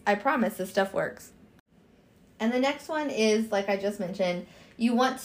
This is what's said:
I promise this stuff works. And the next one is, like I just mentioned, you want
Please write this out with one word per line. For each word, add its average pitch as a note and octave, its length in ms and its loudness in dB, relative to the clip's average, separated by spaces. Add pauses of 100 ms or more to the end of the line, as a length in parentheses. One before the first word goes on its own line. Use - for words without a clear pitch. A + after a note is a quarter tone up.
I G#3 100 4
promise A3 400 0
this F#3 140 -6
stuff G3 240 0
works. - 380 -4 (1080)
And A3+ 140 2
the B3+ 60 2
next C#4 280 0
one D4+ 220 -2
is, A3 420 2
like G3+ 180 0
I G3 80 2
just G3+ 220 -4
mentioned, F3+ 460 -2 (320)
you A#3 160 2
want B3+ 320 2